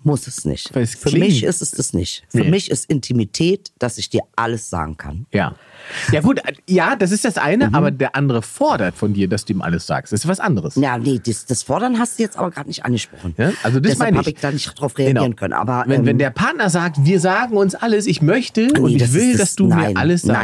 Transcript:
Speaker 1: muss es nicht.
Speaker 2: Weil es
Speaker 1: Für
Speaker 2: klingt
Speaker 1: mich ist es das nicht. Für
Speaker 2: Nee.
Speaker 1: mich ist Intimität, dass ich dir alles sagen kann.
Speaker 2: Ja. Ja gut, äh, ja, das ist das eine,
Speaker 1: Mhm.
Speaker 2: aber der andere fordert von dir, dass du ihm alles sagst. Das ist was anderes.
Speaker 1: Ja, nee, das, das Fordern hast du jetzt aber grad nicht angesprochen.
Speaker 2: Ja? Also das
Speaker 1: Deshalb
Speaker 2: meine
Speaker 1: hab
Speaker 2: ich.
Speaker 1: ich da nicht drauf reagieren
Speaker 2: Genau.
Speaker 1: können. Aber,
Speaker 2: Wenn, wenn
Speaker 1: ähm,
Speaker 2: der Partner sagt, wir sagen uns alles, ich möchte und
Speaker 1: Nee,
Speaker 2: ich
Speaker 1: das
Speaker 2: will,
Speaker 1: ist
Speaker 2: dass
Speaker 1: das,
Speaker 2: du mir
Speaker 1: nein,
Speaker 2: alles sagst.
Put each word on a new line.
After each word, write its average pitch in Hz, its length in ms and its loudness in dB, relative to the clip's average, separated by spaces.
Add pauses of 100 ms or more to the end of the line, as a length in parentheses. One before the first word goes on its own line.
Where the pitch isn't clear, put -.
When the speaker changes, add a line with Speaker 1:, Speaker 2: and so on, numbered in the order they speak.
Speaker 1:
muss 147 240 0
es - 160 -10
nicht. - 320 -6
Speaker 2:
Weil 127 80 2
es 113 100 -2
Speaker 1:
Für - 140 -4
Speaker 2:
klingt 156 180 4
Speaker 1:
mich 147 160 4
ist - 180 0
es - 120 -6
das - 200 -4
nicht. - 360 -4
Für - 140 -2
Speaker 2:
Nee. 151 80 2
Speaker 1:
mich 190 200 0
ist - 180 -4
Intimität, 143 920 -2
dass 123 180 -4
ich 104 120 -8
dir 117 100 0 (160)
alles 117 340 -2
sagen 80 260 -6
kann. 78 360 -12
Speaker 2:
Ja. 87 240 -2 (560)
Ja - 80 2
gut, 240 180 2
äh, - 140 -4 (160)
ja, 175 260 2
das 185 160 0
ist 208 140 -2
das 233 120 -2
eine, 170 340 2
Speaker 1:
Mhm. 104 40 2
Speaker 2:
aber 147 160 4
der 135 240 -2
andere 135 280 0
fordert 208 520 -2
von 104 180 -2
dir, 98 160 0
dass - 160 -2
du 104 100 -4
ihm 95 60 -4
alles 85 280 -4
sagst. 69 240 -6
Das 104 80 0
ist 156 80 -2
was 185 100 0
anderes. 151 380 -2
Speaker 1:
Ja, 131 220 2
nee, 123 260 -2
das, 113 220 -4
das - 180 -4
Fordern 226 340 -2
hast 233 220 -2
du - 20 0
jetzt 214 160 -4
aber 180 140 -4
grad 143 160 -12
nicht - 160 -8
angesprochen. 110 540 -4
Speaker 2:
Ja? 135 120 2 (140)
Also 123 160 2
das 185 140 2
Speaker 1:
Deshalb 226 180 2
Speaker 2:
meine 143 60 4
Speaker 1:
hab 143 100 -2
Speaker 2:
ich. 151 60 -2
Speaker 1:
ich - 60 -20
da 143 120 -2
nicht - 280 -8
drauf 139 180 -4
reagieren 135 260 2
Speaker 2:
Genau. 120 120 0
Speaker 1:
können. 87 180 -4
Aber, 123 340 0
Speaker 2:
Wenn, 139 180 2
wenn 120 80 4
Speaker 1:
ähm, 135 40 2
Speaker 2:
der 139 120 0
Partner 320 400 0
sagt, 165 340 0
wir 180 140 4
sagen 208 380 0
uns 196 180 4
alles, 214 320 0
ich 165 160 0
möchte 226 520 2
und 294 100 2
Speaker 1:
Nee, - 100 4
Speaker 2:
ich 131 80 4
Speaker 1:
das 120 120 2
Speaker 2:
will, 233 180 4
Speaker 1:
ist 220 80 2
Speaker 2:
dass 190 80 2
Speaker 1:
das, - 80 -6
Speaker 2:
du 196 100 4
mir 170 80 4
Speaker 1:
nein, 104 220 2
Speaker 2:
alles 165 260 2
sagst. 117 220 2